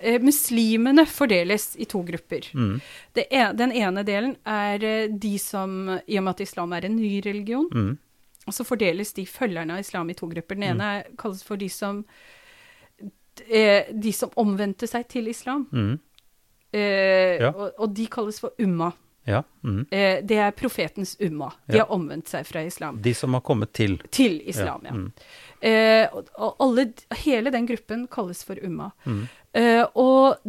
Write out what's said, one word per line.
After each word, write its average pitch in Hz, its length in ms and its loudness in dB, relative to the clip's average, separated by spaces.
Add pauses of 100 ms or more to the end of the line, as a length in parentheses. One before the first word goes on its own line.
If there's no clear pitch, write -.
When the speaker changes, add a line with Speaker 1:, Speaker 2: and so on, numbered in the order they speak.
Speaker 1:
eh, 233 160 2
muslimene 247 880 4
fordeles 208 720 0
i 220 60 -8
to 190 180 -4
grupper. 170 380 -8 (140)
Speaker 2:
Mm. 117 260 0 (320)
Speaker 1:
Det 254 180 -2
e-, 233 220 4
den 240 180 0
ene 202 320 0
delen 208 400 -2
er, 208 400 -2
eh, 220 260 0
de 202 280 -4
som, 190 500 -6 (200)
i 208 100 -2
og 190 60 0
med 190 80 0
at 185 100 -8
islam 175 320 -8
er 175 120 -6
en 214 100 -2
ny 202 280 -2
religion, 214 460 -4
Speaker 2:
Mm. 113 280 -2 (520)
Speaker 1:
så 226 160 -8
fordeles 208 480 -2
de 190 120 -8
følgerne 170 480 -6
av 185 60 -6
islam 175 300 -8
i 180 40 -8
to 180 140 -12
grupper. 170 320 -8
Den 208 40 -4
Speaker 2:
Mm. 190 80 0
Speaker 1:
ene 175 100 -2
er, 202 220 -4 (120)
kalles 190 280 -10
for 208 140 -8
de 196 120 -6
som, 202 340 -8 (1400)
eh, 214 360 6 (100)
de 214 180 -2
som - 260 -4
omvendte 202 520 0
seg 240 180 -6
til 233 200 -6
islam. 262 440 -6
Speaker 2:
Mm. 117 280 -2 (720)
Speaker 1:
Eh, 190 680 4
Speaker 2:
Ja. 123 80 4
Speaker 1:
og, 190 280 -4
og 208 160 -2
de 220 140 -4
kalles 214 320 -6
for - 200 -8
umma. 175 340 0 (340)
Speaker 2:
Ja. 113 160 0 (200)
Mm. 110 280 -2
Speaker 1:
Eh, 190 300 2
det 208 160 0
er 208 140 2
profetens 196 720 -6
umma. 151 300 -4 (180)
De 220 80 4
Speaker 2:
Ja. 220 80 4
Speaker 1:
har - 100 -6
omvendt 160 320 -6
seg 147 200 -6
fra 165 180 -6
islam. 151 360 -10
Speaker 2:
De 120 120 2
som 127 200 -2
har 123 80 0
kommet 107 320 0
til. 98 260 0 (100)
Speaker 1:
Til 202 380 2
islam, 185 360 -4
Speaker 2:
Ja. - 60 -12
Speaker 1:
ja. 127 60 -6
Speaker 2:
Mm. 98 160 -6 (500)
Speaker 1:
Eh, 220 500 6
og, - 180 -12 (100)
og 214 200 -2
alle, 247 340 4 (240)
hele 254 340 0
den 240 160 0
gruppen 233 420 -6
kalles 185 340 -6
for 190 120 -12
umma. 175 360 -8 (140)
Speaker 2:
Mm. 113 220 -4 (260)
Speaker 1:
Eh, 233 320 6 (100)
og 262 420 6 (120)